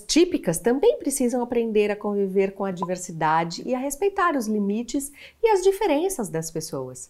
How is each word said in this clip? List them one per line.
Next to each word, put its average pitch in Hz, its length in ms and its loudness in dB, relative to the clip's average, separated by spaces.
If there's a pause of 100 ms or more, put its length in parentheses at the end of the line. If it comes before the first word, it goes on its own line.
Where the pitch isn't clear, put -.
típicas 302 540 2
também 277 400 2
precisam 254 420 0
aprender 226 480 0
a 202 60 -2
conviver 196 560 0
com 196 140 -6
a 196 60 -4
diversidade 170 920 -2
e 247 80 -4
a 254 60 -2
respeitar 349 560 0
os 233 100 -2
limites 214 640 -4 (320)
e 453 80 6
as 381 140 6
diferenças 381 640 2
das 160 240 -4
pessoas. 135 580 -8